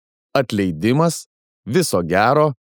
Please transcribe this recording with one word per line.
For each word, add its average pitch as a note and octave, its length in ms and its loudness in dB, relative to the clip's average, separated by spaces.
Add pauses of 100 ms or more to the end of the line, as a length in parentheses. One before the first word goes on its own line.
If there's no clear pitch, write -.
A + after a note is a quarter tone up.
(320)
atleidimas, A2+ 960 -2 (400)
viso B2 340 0
gero A#2+ 540 2 (100)